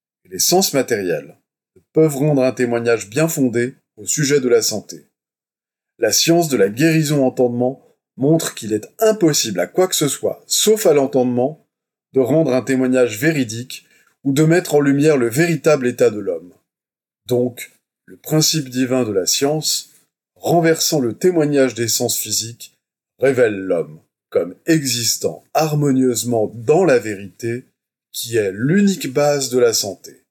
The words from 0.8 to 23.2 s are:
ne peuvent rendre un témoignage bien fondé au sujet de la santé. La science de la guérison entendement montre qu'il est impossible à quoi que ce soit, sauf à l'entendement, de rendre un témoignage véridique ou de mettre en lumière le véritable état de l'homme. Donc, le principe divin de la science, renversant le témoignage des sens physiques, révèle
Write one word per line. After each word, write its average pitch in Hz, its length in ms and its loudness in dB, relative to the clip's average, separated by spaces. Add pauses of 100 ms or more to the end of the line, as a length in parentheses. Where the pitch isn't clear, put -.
ne - 60 -20 (120)
peuvent 156 240 2
rendre 139 260 2
un 127 80 2
témoignage 117 580 -2
bien 147 180 -2
fondé 127 480 -2 (220)
au 104 80 -18
sujet 143 340 0
de 127 100 -2
la 117 120 4
santé. - 460 -8 (920)
La 110 140 0
science 165 360 2
de 135 100 0
la 101 120 4
guérison 147 560 0
entendement 123 580 -2 (340)
montre 156 360 0
qu'il 110 200 -8
est 104 140 -4 (120)
impossible 156 600 0
à 87 60 0
quoi 185 220 0
que - 80 -6
ce 151 120 -2
soit, - 380 -6
sauf 214 400 0
à 165 80 6
l'entendement, 131 760 0 (460)
de 131 60 2
rendre 135 340 2
un 127 80 0
témoignage 127 560 0
véridique 127 680 -4 (360)
ou 139 80 -2
de 147 120 2
mettre 170 320 2
en 147 60 4
lumière 143 360 4
le 120 120 0
véritable 147 580 2
état 120 240 2
de 104 80 -8
l'homme. 90 340 -8 (720)
Donc, 123 460 -4 (340)
le 92 120 -20
principe 151 520 -2
divin 127 360 0
de 107 60 -4
la 95 140 0
science, - 680 -2 (440)
renversant 160 640 0
le 113 180 -4
témoignage 147 560 2
des 113 140 -4
sens 117 300 -2
physiques, 110 600 -10 (400)
révèle 120 400 2